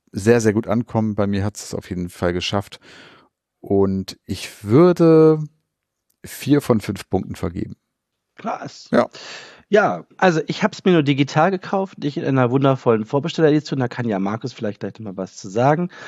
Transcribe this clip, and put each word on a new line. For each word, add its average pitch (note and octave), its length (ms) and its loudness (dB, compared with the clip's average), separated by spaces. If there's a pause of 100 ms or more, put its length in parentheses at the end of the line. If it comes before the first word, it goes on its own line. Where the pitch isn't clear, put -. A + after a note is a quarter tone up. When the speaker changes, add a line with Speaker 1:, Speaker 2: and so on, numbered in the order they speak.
(120)
Speaker 1:
sehr, A#2 280 2
sehr A2 140 2
gut A2+ 140 -2
ankommen. A2 480 -2
Bei G2+ 100 0
mir G2+ 180 -2
hat G#2 140 -6
es - 160 -14
auf - 160 -10
jeden F2+ 200 -6
Fall F2 240 -4
geschafft. G2 460 -4 (800)
Und G2 680 -2
ich - 380 -12
würde D#3+ 760 6 (840)
vier - 380 0
von A2+ 180 2
fünf - 300 -8
Punkten G2 260 -4
vergeben. F2+ 400 -8 (600)
Speaker 2:
Krass. - 560 -12
Speaker 1:
Ja. - 160 2 (640)
Speaker 2:
Ja, F3+ 360 0 (120)
also F3 300 2
ich - 160 -6
hab's - 220 -2
mir F#3 80 4
nur D#3+ 100 4
digital C#3+ 480 2
gekauft, F#3+ 460 -6
nicht C#3 180 -6
in - 80 -6
einer C3 280 2
wundervollen C3 520 2
Vorbestelleredition, D3+ 760 0
da A#2+ 100 -2
kann A#2+ 180 -6
ja G#2 100 -2
Markus G#2 360 -4
vielleicht G#2 260 -8
gleich G2+ 180 -10
nochmal G2+ 200 -14
was F#2 180 -10
zu - 140 -16
sagen. C#3+ 400 2 (180)